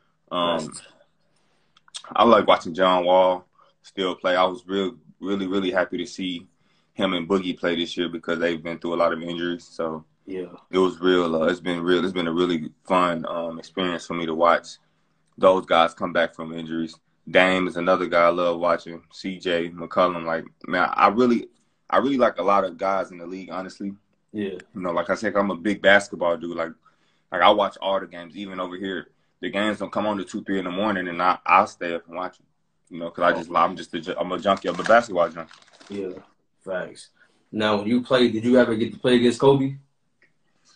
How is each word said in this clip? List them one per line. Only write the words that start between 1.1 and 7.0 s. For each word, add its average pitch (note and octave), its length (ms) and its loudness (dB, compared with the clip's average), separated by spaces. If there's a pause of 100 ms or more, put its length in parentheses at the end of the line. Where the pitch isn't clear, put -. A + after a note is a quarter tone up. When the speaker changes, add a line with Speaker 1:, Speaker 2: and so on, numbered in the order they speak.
Speaker 1:
I G#2+ 80 6
like A2 240 4
watching F2+ 260 0
John F#2 300 2
Wall F#2 420 2 (360)
still F#2+ 340 -4
play. F#2 180 0
I F2+ 100 4
was F2+ 220 -4
real, F#2+ 300 -2 (240)
really, G2 260 -4
really F#2 240 0
happy F2+ 280 -2
to E2+ 80 -8
see F2+ 420 -8 (460)
him F#2+ 200 -2